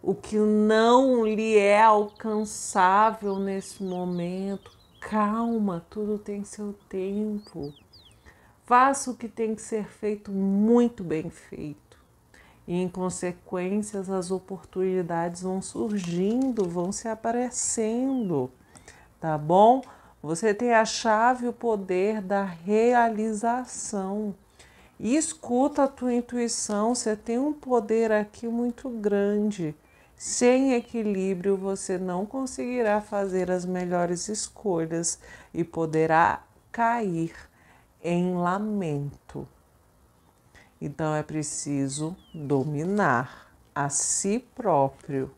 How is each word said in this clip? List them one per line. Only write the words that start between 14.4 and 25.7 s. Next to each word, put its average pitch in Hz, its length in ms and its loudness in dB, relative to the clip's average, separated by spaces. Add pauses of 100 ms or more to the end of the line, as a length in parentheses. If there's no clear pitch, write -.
vão 185 180 -4
surgindo, 208 1080 -2
vão 175 220 -2
se 202 160 -8
aparecendo, 233 1400 -2 (680)
tá 160 200 -2
bom? 208 420 6 (400)
Você 165 320 0
tem 240 180 0
a 220 140 6
chave 233 600 2
e 240 40 0
o 233 40 -6
poder 208 680 -2
da 196 220 -2
realização. 214 1900 0 (640)
E 214 160 0
escuta 294 680 0